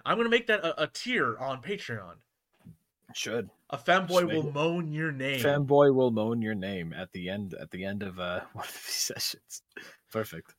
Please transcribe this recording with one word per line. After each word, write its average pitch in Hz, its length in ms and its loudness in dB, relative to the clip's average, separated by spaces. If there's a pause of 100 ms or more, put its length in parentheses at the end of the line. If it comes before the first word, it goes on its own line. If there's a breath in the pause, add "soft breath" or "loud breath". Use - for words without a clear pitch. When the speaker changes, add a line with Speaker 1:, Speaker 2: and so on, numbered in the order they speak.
Speaker 1:
I'm 165 120 2
gonna 233 120 2
make 233 180 2
that 214 120 2
a, 160 240 -2
a 147 40 2
tier 156 500 -2
on 131 240 -6
Patreon. 117 540 -8 (960)
Speaker 2:
Should. - 360 -4 (200)
Speaker 1:
A 139 80 -6
femboy 180 320 4
Speaker 2:
Just 180 160 6
make 156 80 0 (100)
Speaker 1:
will 151 60 -2
Speaker 2:
it. 143 40 -6
Speaker 1:
moan 160 380 0
your 156 200 -2
name. 135 280 -2
Speaker 2:
Femboy 143 540 6
will 127 180 4
moan 113 300 0
your 110 140 -2
name 92 380 -6
at 90 180 -12
the 90 180 -8
end, 98 240 -6
at - 180 -12
the 92 140 -8
end 101 180 -6
of, 92 160 -8
uh, 90 280 -4
<laughs> - 60 -20
one - 120 -10
of - 80 -12
these - 200 -10
sessions. - 680 -6 (500 loud breath)
Perfect. 101 480 -6